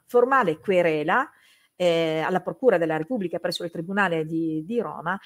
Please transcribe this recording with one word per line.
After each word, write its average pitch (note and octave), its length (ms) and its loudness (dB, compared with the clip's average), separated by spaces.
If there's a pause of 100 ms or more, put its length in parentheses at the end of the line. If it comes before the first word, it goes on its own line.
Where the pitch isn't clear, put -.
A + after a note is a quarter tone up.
formale B3 540 2
querela, F3 680 2 (520)
eh, E3 460 2
alla F#3 160 0
Procura F#3 380 2
della D#3+ 180 0
Repubblica F3 400 -4
presso F3 260 -6
il E3+ 60 -6
Tribunale F3 560 -2
di, D#3+ 400 -4
di A#3 140 -4
Roma D#3 460 -6